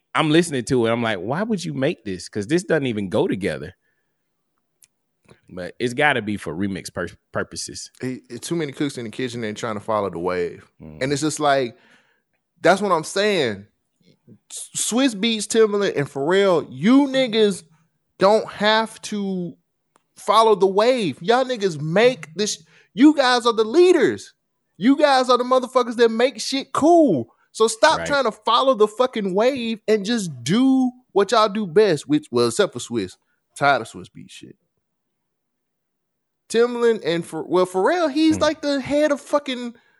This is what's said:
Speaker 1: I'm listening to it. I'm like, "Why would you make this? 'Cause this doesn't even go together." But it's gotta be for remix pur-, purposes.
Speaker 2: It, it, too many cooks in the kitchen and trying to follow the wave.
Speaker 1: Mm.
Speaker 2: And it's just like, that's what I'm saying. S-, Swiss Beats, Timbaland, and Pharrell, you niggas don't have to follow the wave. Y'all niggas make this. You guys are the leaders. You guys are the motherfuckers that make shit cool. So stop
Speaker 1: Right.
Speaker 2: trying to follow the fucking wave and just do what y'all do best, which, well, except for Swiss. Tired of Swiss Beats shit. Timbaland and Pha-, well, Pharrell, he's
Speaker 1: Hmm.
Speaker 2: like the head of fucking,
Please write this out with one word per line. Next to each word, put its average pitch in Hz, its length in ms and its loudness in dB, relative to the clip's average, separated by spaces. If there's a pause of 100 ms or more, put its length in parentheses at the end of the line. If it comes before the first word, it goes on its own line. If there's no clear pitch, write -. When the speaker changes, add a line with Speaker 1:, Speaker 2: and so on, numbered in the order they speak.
(140)
Speaker 1:
I'm 151 160 0
listening 151 340 2
to 123 220 0
it. 113 60 2
I'm 120 100 -2
like, 110 160 -2
"Why 123 240 -6
would 214 220 -6
you 160 100 -10
make 135 300 -4
this? 92 240 -10
'Cause 101 180 -6
this 165 180 -2
doesn't 151 220 0
even 104 220 -4
go 120 180 0
together." 85 480 -6 (1700)
But 90 300 -12
it's 123 160 -4
gotta 143 280 0
be 104 140 -6
for 80 180 -10
remix 95 380 -6
pur-, 87 160 -8 (240)
purposes. - 580 -10 (120)
Speaker 2:
It, 127 260 -10
it, 120 140 -16
too 170 140 -6
many 151 160 -6
cooks 143 260 -6
in 120 60 -10
the 110 60 -12
kitchen 120 340 -8
and 107 120 -8
trying 113 180 -8
to 104 60 -10
follow 104 300 -2
the 85 80 -10
wave. 87 520 -6 (120)
Speaker 1:
Mm. 78 200 -16
Speaker 2:
And 139 100 -2
it's 139 100 -4
just 151 180 -4
like, 139 360 0 (840)
that's 190 220 4
what 202 100 0
I'm 156 120 0
saying. 147 640 -2 (840)
S-, - 240 -16
Swiss 247 400 0
Beats, 214 320 -4
Timbaland, 208 500 0
and 139 120 -2
Pharrell, 170 640 0
you 233 360 4
niggas 226 560 0 (560)
don't 196 320 4
have 220 520 -2
to 190 520 -6 (640)
follow 220 380 4
the 190 120 2
wave. 208 560 2
Y'all 233 220 2
niggas 196 360 -4
make 196 540 0
this. 208 280 -4 (300)
You 294 220 6
guys 247 320 2
are 233 60 4
the 220 120 2
leaders. 254 680 2 (420)
You 254 200 4
guys 269 340 4
are 247 80 4
the 240 60 -4
motherfuckers 247 520 0
that 233 140 4
make 226 300 -2
shit - 320 -6
cool. 285 560 4 (240)
So 220 160 2
stop 302 300 2
Speaker 1:
Right. 165 80 -6
Speaker 2:
trying 277 180 0
to 220 80 -2
follow 254 420 0
the 208 140 2
fucking 214 460 -2
wave 233 520 -2
and 208 180 0
just 208 260 -4 (120)
do 254 480 2 (220)
what 196 180 0
y'all 220 180 4
do 214 180 -6
best, 175 420 2
which, 151 240 0
well, 120 160 2
except 170 240 0
for 117 80 -12
Swiss. 107 360 -6 (400)
Tired 139 260 2
of 113 60 -14
Swiss - 200 -18
Beats 98 260 -20
shit. - 220 -20 (1900)
Timbaland 233 560 2
and 170 200 -2
Pha-, 156 220 -8
well, 180 200 2
Pharrell, 277 460 0
he's 311 240 2
Speaker 1:
Hmm. - 60 -4
Speaker 2:
like 302 180 0
the 285 200 -2
head 285 320 0
of 277 80 -4
fucking, 247 540 -6 (240)